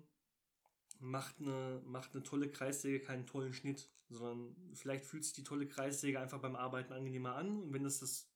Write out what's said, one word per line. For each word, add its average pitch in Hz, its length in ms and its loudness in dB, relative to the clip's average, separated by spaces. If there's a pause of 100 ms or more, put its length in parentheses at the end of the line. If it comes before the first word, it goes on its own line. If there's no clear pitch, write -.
(1000)
macht 131 420 -4
eine, 131 440 0
macht 127 300 -6
eine 135 80 0
tolle 143 280 4
Kreissäge 135 500 2
keinen 131 260 -2
tollen 131 260 0
Schnitt, 139 380 -2 (180)
sondern 120 460 -2 (200)
vielleicht 135 300 -2
fühlt 151 200 -4
sich - 80 0
die 135 120 -8
tolle 143 220 2
Kreissäge 139 540 2
einfach 131 200 -2
beim 127 160 0
Arbeiten 127 360 0
angenehmer 127 440 0
an 202 260 2
und 151 100 -2
wenn 135 120 2
das, 139 160 2
das - 360 -4